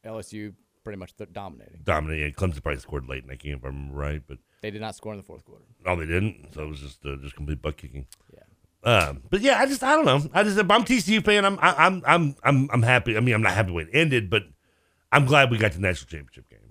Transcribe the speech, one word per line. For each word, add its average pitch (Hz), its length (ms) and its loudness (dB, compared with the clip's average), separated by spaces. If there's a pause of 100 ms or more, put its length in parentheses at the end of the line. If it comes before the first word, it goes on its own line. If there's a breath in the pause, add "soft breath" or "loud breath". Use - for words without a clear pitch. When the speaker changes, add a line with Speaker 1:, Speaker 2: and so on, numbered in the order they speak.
Speaker 1:
L 110 140 -12
S - 160 -16
U 104 180 -12 (320)
pretty 101 140 -12
much 92 180 -16
th-, - 160 -16
dominating. 85 500 -16
Speaker 2:
Dominating. 76 520 -2
Clemson 85 280 -4
probably 73 160 -4
scored 67 300 -10
late 65 140 -10
in 64 80 -20
that 65 80 -16
game, 71 180 -10
if 64 80 -14
I 67 40 -8
remember 69 300 -12
right. 73 280 -6
But 67 120 -18 (240)
Speaker 1:
they 107 80 -8
did 104 100 -12
not 110 140 -10
score 107 180 -14
in 104 60 -14
the 92 60 -18
fourth - 200 -20
quarter. - 200 -20 (200)
Speaker 2:
No, 90 120 -2
they 80 100 -6
didn't. 92 480 -4
So 78 80 -10
it 76 60 -8
was 73 120 -12
just, 69 240 -18
uh, 69 120 -8
just 69 200 -14
complete 71 240 -6
butt 78 160 -6
kicking. 67 300 -16 (260)
Speaker 1:
Yeah. - 760 -2
Speaker 2:
Um, 65 220 -10
but 196 100 0
yeah, 247 180 4
I 262 80 4
just, 269 160 -4
I 262 140 2
don't 320 80 4
know. 143 180 4 (100)
I 202 120 4
just, 202 120 0
if 202 140 2
I'm 220 140 0
T 247 160 2
C 190 140 0
U 214 60 4
fan, 208 240 2
I'm, 196 160 0
I, 175 140 4 (120)
I'm, 185 200 0
I'm, 151 380 2
I'm, 135 280 4
I'm 120 100 4
happy. 120 340 2
I 110 40 0
mean, 123 140 2
I'm 107 80 2
not 95 100 2
happy 92 200 0
when 80 160 -6
it - 40 -16
ended, 127 380 2
but 104 140 0 (680)
I'm 139 140 6
glad 135 240 4
we 117 80 0
got 104 140 2
the 87 80 -8
national 92 280 -2
championship 71 400 -18
game. 52 120 -20 (100)